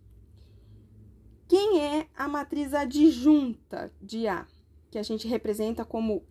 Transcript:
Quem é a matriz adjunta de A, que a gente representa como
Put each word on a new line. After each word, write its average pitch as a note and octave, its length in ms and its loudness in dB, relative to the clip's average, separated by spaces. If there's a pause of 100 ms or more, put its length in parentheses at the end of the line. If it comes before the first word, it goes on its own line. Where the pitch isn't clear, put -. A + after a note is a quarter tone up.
(1500)
Quem G4 320 4
é D4 360 -2
a C#4 120 -6
matriz C#4+ 460 -4
adjunta C#4+ 1300 2
de A3 260 -6
A, F3 200 -4 (420)
que - 80 -10
a G#3 60 -6
gente A3 240 -6
representa A3 580 -4
como A3 460 -4